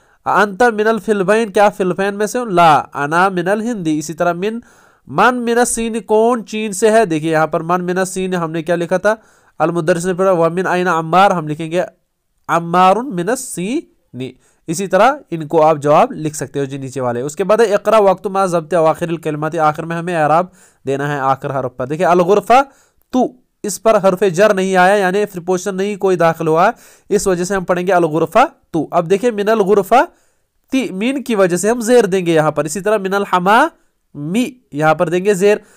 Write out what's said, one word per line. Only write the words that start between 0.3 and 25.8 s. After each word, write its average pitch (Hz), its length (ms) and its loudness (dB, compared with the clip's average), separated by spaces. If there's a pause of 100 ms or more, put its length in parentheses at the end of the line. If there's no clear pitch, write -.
من 214 240 2
الفلپین، 214 640 0
کیا 208 180 4
فلپین 202 500 -2
میں 208 80 -2
سے 226 120 -4
ہو؟ 247 60 -4
لا، 170 380 4 (120)
انا 160 340 0
من 180 200 -4
الہندی۔ 202 500 -2
اسی 160 140 -8
طرح 170 200 -2
من، 202 260 -6 (480)
من 202 280 2
من 233 240 -2
الصین، 233 420 -2
کون 220 460 0
چین 214 260 -6
سے 214 180 0
ہے؟ 220 140 4
دیکھیے 160 260 -2
یہاں 156 160 2
پر 165 140 -2
من 175 240 -2
من 180 140 -2
الصین 185 360 -4
ہم 170 160 -4
نے 160 120 -6
کیا 170 140 -2
لکھا 170 200 -2
تھا؟ 208 180 0 (440)
المدرس 170 480 0
نے 185 80 -2
پڑھا، 190 180 2
ومن 170 340 0
این 180 220 -2
عمار، 170 420 2
ہم 170 180 -4
لکھیں 156 220 -8
گے 175 120 0 (680)
عمار 175 480 2
من 208 320 -6
الصین۔ 196 1000 -8 (380)
اسی 165 200 -4
طرح 196 260 4 (180)
ان 160 160 -8
کو 156 160 2
آپ 156 140 4
جواب 147 360 2
لکھ 151 240 -8
سکتے 143 240 -6
ہو 143 40 -2
جی 139 140 -8
نیچے 135 220 -10
والے۔ 120 200 -4
اس 143 160 -8
کے 196 80 -4
بعد 208 140 2
ہے 233 60 4
اقرا 208 340 2
وقت 196 280 2
ما 196 200 -2
ضبط 170 280 -4
اواخر 160 340 0
الکلمات، 156 500 -6
آخر 151 240 0
میں 165 140 -8
ہمیں 170 200 -6
اعراب 156 300 2 (400)
دینا 139 280 -4
ہے 143 40 -4
آخر 135 420 -2
حرف 127 160 -8
پر۔ 127 100 -6
دیکھیں 156 200 -2
الغرفہ 196 560 4 (480)
تو، 254 180 0 (340)
اس 208 200 -10
پر 220 220 4
حرف 190 180 0 (100)
جر 202 220 2
نہیں 190 220 -2
آیا، 185 180 4
یعنی 202 380 0
پریپوزیشن 185 440 -4
نہیں 202 200 -4